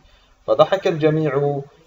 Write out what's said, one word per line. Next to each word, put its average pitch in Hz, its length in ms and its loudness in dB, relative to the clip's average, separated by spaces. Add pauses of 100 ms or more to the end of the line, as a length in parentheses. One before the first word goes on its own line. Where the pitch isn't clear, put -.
(460)
فضحك 156 400 2
الجميع. 151 760 0 (260)